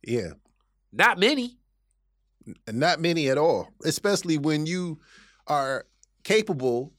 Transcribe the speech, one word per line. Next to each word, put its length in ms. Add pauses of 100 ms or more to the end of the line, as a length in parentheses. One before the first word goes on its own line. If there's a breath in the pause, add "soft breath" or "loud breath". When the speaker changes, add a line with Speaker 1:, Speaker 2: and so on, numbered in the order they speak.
Speaker 1:
Yeah. 260 (640)
Speaker 2:
Not 260
many. 400 (880)
Speaker 1:
N-, 320
not 220
many 280
at 100
all, 300 (160)
especially 540
when 280
you 340 (480 soft breath)
are 380 (380)
capable 760